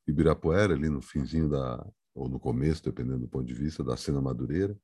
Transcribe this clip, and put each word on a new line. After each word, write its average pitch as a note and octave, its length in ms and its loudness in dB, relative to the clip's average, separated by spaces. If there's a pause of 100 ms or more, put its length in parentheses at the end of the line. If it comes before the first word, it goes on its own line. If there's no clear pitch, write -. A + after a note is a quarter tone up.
Ibirapuera, D#2+ 680 4
ali D2+ 160 0
no C#2 120 0
finzinho D2+ 480 0
da, B1+ 360 -2 (280)
ou C2+ 140 -6
no C2 120 -4
começo, C2+ 440 0
dependendo B1+ 360 -4
do A#1+ 100 -6
ponto C2 160 -4
de B1 80 -8
vista, D2 280 -4
da B1 140 -2
Cena C#2 240 -2
Madureira C2+ 640 -2